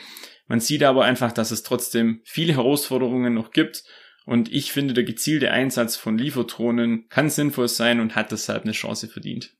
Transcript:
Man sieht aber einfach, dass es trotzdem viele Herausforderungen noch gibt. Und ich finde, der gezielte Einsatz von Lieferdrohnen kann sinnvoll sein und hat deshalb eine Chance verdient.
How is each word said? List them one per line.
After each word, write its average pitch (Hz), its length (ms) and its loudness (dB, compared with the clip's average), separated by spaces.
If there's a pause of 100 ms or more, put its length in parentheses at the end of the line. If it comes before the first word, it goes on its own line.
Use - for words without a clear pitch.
(460)
Man 117 140 2
sieht 147 240 2
aber 131 200 6
einfach, 120 280 2
dass 113 180 -2
es 110 140 -6
trotzdem 117 580 0
viele 165 320 -2
Herausforderungen 127 800 2
noch 113 160 -2
gibt. - 320 0 (440)
Und 120 260 0
ich - 180 -4
finde, 139 240 -2
der 120 100 2
gezielte 139 460 -2
Einsatz 123 460 0
von 110 200 -2
Lieferdrohnen 117 920 0
kann 147 220 0
sinnvoll 139 360 0
sein 117 320 2
und 110 160 -2
hat 110 160 -2
deshalb 107 320 -4
eine 110 100 -4
Chance 110 360 -6
verdient. - 520 -10